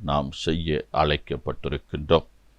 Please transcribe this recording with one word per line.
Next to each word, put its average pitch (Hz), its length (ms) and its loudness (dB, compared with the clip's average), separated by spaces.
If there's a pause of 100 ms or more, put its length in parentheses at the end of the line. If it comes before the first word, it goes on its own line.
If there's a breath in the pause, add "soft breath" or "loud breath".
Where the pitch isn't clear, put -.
நாம் 71 300 0
செய்ய 80 640 -2
அழைக்கப்பட்டிருக்கின்றோம். 73 1300 0 (320)